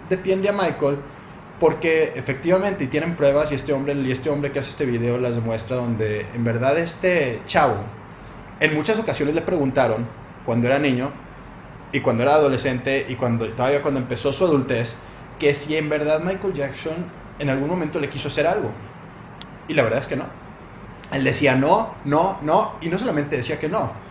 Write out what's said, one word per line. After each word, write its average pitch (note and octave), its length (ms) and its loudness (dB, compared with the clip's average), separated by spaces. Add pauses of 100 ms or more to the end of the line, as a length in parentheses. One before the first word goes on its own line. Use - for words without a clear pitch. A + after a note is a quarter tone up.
defiende F#3+ 400 2
a G3+ 40 2
Michael D3+ 460 0 (600)
porque D#3+ 560 4
efectivamente, E3+ 720 0
y - 40 -2
tienen D#3+ 280 0
pruebas, D3 340 4
y C#3+ 60 0
este - 160 -2
hombre, C#3 220 0
y C3 180 0
este D#3 180 -2
hombre C#3+ 220 0
que C#3 80 -2
hace B2+ 100 -6
este D3 160 -2
video A#2+ 320 2
las B2 160 0
demuestra, A2+ 420 -2
donde G#2+ 580 0
en A#2+ 100 0
verdad B2 340 2
este E3 680 0
chavo, A#2+ 440 2 (680)
en D#3 140 4
muchas G#3 240 2
ocasiones D3+ 360 0
le E3 80 0
preguntaron, C3 680 2 (360)
cuando A#2 240 2
era C#3 100 4
niño C3+ 340 0 (800)
y C#3 80 0
cuando B2 240 2
era C#3+ 100 6
adolescente C3+ 760 2
y B2+ 80 -6
cuando, A#2 380 0
todavía C#3+ 280 2
cuando C#3 180 0
empezó B2 320 -2
su F#3 140 2
adultez, C3 520 2 (400)
que C#3+ 160 4
si D3+ 220 -2
en D#3 140 0
verdad D3+ 320 2
Michael F#3+ 320 -2
Jackson D#3+ 580 -6 (260)
en C#3+ 120 0
algún C3+ 200 0
momento E3 300 -2
le C#3+ 100 -2
quiso C#3 180 -6
hacer D3 180 2
algo. B2 260 0 (960)
Y D#3+ 60 -4
la C#3+ 80 6
verdad A2+ 180 2
es - 60 -10
que C3+ 100 -4
no. C#3+ 100 -4 (840)
Él C#3 120 0
decía, B2+ 320 4
"No, F3+ 480 2
no, D#3+ 380 2
no", E3 380 2
y E3 80 -4
no F3+ 100 0
solamente D#3+ 380 0
decía D3 220 -2
que D#3 100 -2
no, E3 260 -2 (160)